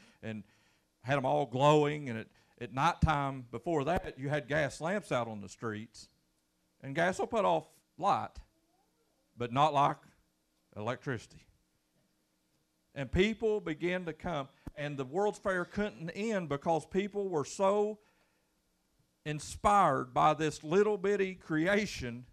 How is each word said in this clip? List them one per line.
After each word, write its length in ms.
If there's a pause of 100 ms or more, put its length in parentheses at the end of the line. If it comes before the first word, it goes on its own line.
(240)
and 200 (580)
had 160
'em 80
all 200
glowing. 640
And 100
at, 80 (340)
at 120
nighttime, 760
before 320
that, 340
you 120
had 180
gas 320
lamps 320
out 160
on 140
the 80
streets. 580 (760)
And 140
gas 240
will 80
put 160
off 240 (300)
light, 420 (960)
but 160
not 220
like 240 (800)
electricity. 680 (1500)
And 140
people 480
began 460
to 80
come, 340 (300)
and 200
the 60
World's 360
Fair 260
couldn't 460
end 360
because 380
people 440
were 160
so 540 (1300)
inspired 880
by 200
this 300
little 340
bitty 380
creation 960